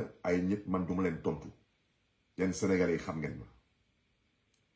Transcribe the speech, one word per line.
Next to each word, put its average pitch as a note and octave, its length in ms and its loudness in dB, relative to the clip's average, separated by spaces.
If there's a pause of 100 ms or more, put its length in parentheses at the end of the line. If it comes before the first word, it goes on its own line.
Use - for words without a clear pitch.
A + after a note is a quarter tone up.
(220)
ay F2+ 200 2
ñit G2+ 260 0
man F#2 180 0
duma F#2 160 0
leen E2 200 0
tontu. D#2 260 -2 (880)
Yéen F#2 140 2
Sénégalais F2+ 420 4
yi D#2+ 40 0
xam D#2+ 200 -6
ngeen D2 200 -4
ma. - 60 -12 (1300)